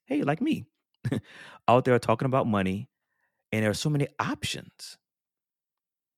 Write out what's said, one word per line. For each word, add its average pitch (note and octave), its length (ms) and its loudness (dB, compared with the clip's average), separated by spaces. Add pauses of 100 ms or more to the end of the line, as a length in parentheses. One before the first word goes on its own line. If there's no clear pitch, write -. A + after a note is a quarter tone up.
hey, C#4+ 180 -2
like D3 180 -2
me, D4 240 -2 (460)
<laughs> - 560 -8
out B2 180 6
there B2 140 4
talking A#2 260 0
about C3 220 0
money, G2 420 0 (640)
and A2 120 0
there G#2+ 80 2
are G2+ 40 0
so - 140 -2
many C#3+ 180 0 (120)
options - 800 -6 (1200)